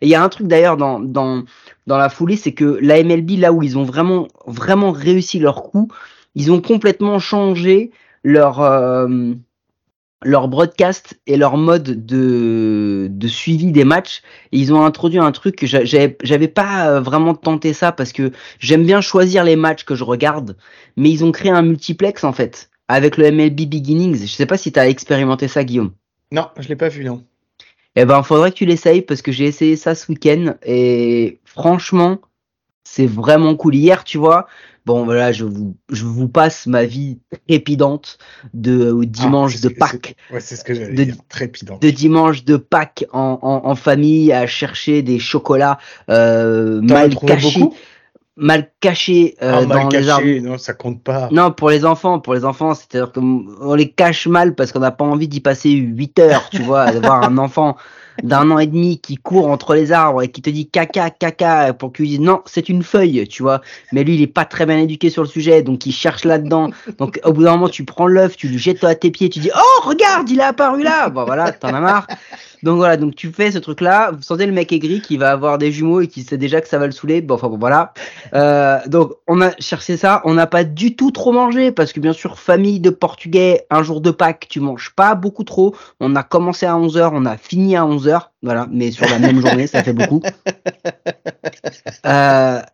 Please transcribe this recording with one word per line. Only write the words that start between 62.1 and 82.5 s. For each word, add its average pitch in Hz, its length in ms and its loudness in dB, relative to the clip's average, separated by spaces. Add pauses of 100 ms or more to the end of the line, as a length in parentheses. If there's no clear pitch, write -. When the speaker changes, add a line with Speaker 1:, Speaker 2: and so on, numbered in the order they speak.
Speaker 1:
non, 175 260 2
c'est - 220 -6
une 180 160 -2
feuille, 165 460 0
tu - 120 -14
vois. 135 200 0 (320)
Mais 139 100 0
lui, 160 120 0
il 151 60 2
est 147 60 2
pas 160 160 -2
très - 220 -4
bien 156 140 2
éduqué 160 300 0
sur 160 140 -2
le 147 60 -6
sujet, 160 340 2
donc 127 220 -4
il 131 80 -4
cherche - 320 -4
là-dedans. 160 460 0 (260)
Donc - 260 -8
au 165 80 2
bout 156 120 2
d'un 170 80 6
moment, 175 180 2
tu 151 160 -10
prends 180 220 -2
l'œuf, 185 280 4
tu 143 140 -8
lui 127 80 -4
jettes 175 260 -2
à 165 120 2
tes 165 160 0
pieds, 180 180 -2
tu 165 100 -10
dis 226 160 -4
oh, 508 320 4
regarde, 339 420 0
il 254 100 0
est 269 40 2
apparu 269 400 0
là. 311 240 0
Bon, 131 160 -6
voilà, 147 300 -2
t'en - 160 -8
as 131 100 -4
marre. 190 280 0 (560)
Donc 165 140 0
voilà, 170 200 4
donc 147 180 -4
tu 160 160 -14
fais 208 200 -2
ce 190 80 -6
truc-là, 175 520 0
vous 147 120 -12
sentez 180 240 -4
le 202 40 -2
mec 175 200 -2
aigri 160 280 -2
qui 151 180 -6
va 135 140 0
avoir 143 280 0
des 147 120 0
jumeaux 160 300 0
et 170 60 -2
qui - 160 -16
sait 139 140 -8
déjà 139 240 -2
que 160 60 -8
ça 147 120 -2
va 143 80 -2
le 139 60 -8
saouler. 156 280 -4
Bon, 135 140 -4
enfin 123 120 -4
bon, 110 120 -8
voilà. 135 340 0 (400)
Euh, 143 540 2
donc 151 240 2 (160)
on 170 140 2
a 185 180 2
cherché - 380 -8
ça, 196 260 2
on 160 100 0
n'a 165 140 2
pas 175 160 0
du 175 320 -4
tout 269 160 0
trop - 200 -2
mangé 247 400 2
parce 160 220 -2
que 156 60 -10
bien 156 140 0
sûr, - 260 -12
famille 196 400 0